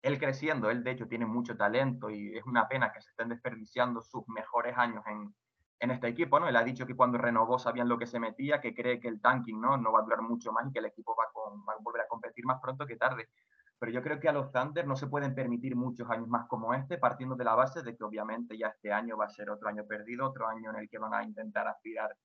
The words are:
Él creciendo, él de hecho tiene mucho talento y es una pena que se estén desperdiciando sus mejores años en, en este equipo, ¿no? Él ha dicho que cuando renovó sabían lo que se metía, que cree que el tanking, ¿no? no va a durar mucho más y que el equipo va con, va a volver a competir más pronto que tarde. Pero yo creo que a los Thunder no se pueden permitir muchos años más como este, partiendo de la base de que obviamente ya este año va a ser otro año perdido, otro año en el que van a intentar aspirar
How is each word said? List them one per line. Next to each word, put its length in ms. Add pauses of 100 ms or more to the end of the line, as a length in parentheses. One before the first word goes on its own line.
Él 160
creciendo, 540
él 120
de 80
hecho 160
tiene 200
mucho 280
talento 540
y 260
es 100
una 220
pena 240
que 100
se 100
estén 180
desperdiciando 720
sus 260
mejores 480
años 300
en, 260 (480)
en 120
este 160
equipo, 320
¿no? 80
Él 80
ha 80
dicho 240
que 80
cuando 240
renovó 400
sabían 280
lo 120
que 80
se 120
metía, 400
que 140
cree 260
que 80
el 140
tanking, 400
¿no? 160
no 140
va 80
a 40
durar 200
mucho 280
más 160
y 40
que 80
el 60
equipo 300
va 160
con, 300
va 120
a 100
volver 180
a 60
competir 400
más 120
pronto 280
que 80
tarde. 340 (480)
Pero 140
yo 100
creo 180
que 80
a 60
los 180
Thunder 360
no 80
se 120
pueden 280
permitir 400
muchos 340
años 180
más 200
como 260
este, 240
partiendo 380
de 100
la 80
base 300
de 120
que 80
obviamente 540
ya 120
este 220
año 260
va 80
a 40
ser 220
otro 180
año 160
perdido, 420
otro 200
año 240
en 60
el 120
que 80
van 160
a 100
intentar 440
aspirar 580